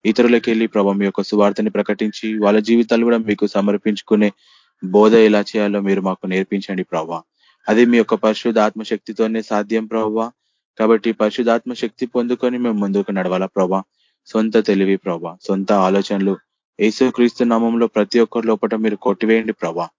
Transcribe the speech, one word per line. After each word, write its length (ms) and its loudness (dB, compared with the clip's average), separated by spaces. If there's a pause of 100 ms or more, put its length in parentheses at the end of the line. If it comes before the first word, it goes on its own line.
ఇతరులకు 440 2
వెళ్ళి 180 0
ప్రభా, 260 0
మీ 120 0
యొక్క 160 -2
సువార్తని 480 0
ప్రకటించి 680 -4
వాళ్ళ 200 4
జీవితాలు 440 2
కూడా 140 2
మీకు 300 -2
సమర్పించుకునే 840 0 (500)
బోధ 320 4
ఎలా 260 6
చేయాలో 400 -2
మీరు 200 0
మాకు 260 -4
నేర్పించండి 560 -4
ప్రభా. 400 -8 (460)
అది 160 6
మీ 120 4
యొక్క 160 2
పరిశుద్ధ 460 0
ఆత్మశక్తితోనే 840 -4
సాధ్యం 440 -4
ప్రభా. 460 -4 (480)
కాబట్టి 320 2
పరిశుద్ధాత్మ 600 -2
శక్తి 320 -6
పొందుకొని 520 -2
మేము 200 -2
ముందుకు 340 -2
నడవాలా 340 -2
ప్రభా. 380 -2 (420)
సొంత 400 0
తెలివి 320 2
ప్రభా, 440 -8
సొంత 300 -4
ఆలోచనలు 680 0 (440)
యేసుక్రీస్తు 600 0
నామంలో 440 0
ప్రతి 320 0
ఒక్కరి 280 0
లోపల 280 -2
మీరు 200 -2
కొట్టివేయండి 580 0
ప్రభా. 460 -6